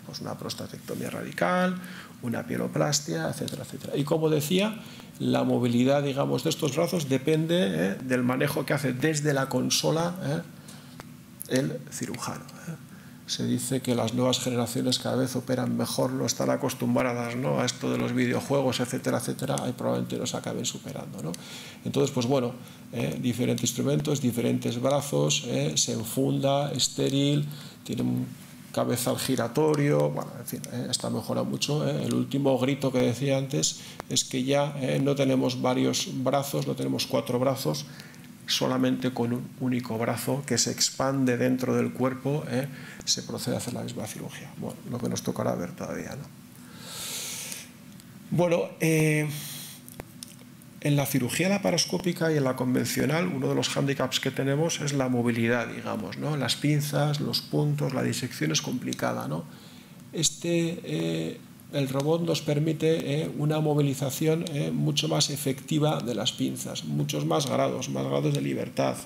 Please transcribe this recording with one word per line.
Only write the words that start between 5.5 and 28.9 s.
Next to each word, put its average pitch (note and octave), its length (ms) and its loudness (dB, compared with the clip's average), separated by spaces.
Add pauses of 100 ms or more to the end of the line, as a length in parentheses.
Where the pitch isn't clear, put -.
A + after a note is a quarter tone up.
digamos, C#3 400 0
de D#3+ 80 2
estos D3 240 0
brazos E3 340 2
depende, D#3+ 840 2
¿eh? G3 120 -2
del B2+ 220 2
manejo C#3+ 420 2
que - 60 0
hace C#3+ 200 2
desde D3 420 2
la C3+ 140 2
consola, D#3 760 2
¿eh? - 1300 -6
el C#3 220 0 (140)
cirujano, - 520 -6 (220)
¿eh? E3 60 -8 (540)
Se - 180 -4
dice B2 380 0
que B2 120 2
las A2+ 200 0
nuevas B2 260 2
generaciones B2+ 580 0
cada A#2+ 180 -2
vez B2+ 200 0
operan B2 400 0
mejor, B2+ 360 0
no C3+ 120 -2
están C3 240 0
acostumbradas, B2 880 0
¿no? C#3 240 0
a B2 60 2
esto B2 260 -2
de B2 60 0
los B2 160 0
videojuegos, B2 680 2
etcétera, B2+ 380 0
etcétera, C3+ 380 -2 (120)
y B2+ 40 -2
probablemente B2 440 -2
los A#2+ 180 -4
acaben A#2+ 300 -4
superando, - 580 -8
¿no? D#3 100 -4 (520)
Entonces, C3 260 2
pues B2 140 0
bueno, B2 300 2 (360)
¿eh? C#3+ 300 -4
diferentes B2 480 0
instrumentos, C#3+ 540 0
diferentes B2 580 2
brazos, C#3+ 640 2
¿eh? C#3 300 0
se B2 160 2
enfunda, C#3 800 2
estéril, C#3+ 760 2 (380)
tiene B2 160 -4
un B2 260 0 (460)
cabezal B2 460 0